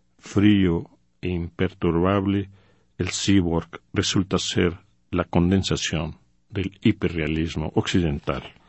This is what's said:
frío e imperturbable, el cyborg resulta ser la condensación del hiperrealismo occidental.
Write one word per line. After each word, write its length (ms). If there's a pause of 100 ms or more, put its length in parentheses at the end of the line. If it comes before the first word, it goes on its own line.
(180)
frío 680 (320)
e 80
imperturbable, 1200 (480)
el 140
cyborg 720 (100)
resulta 460
ser 400 (320)
la 140
condensación 920 (320)
del 320
hiperrealismo 960
occidental. 680 (260)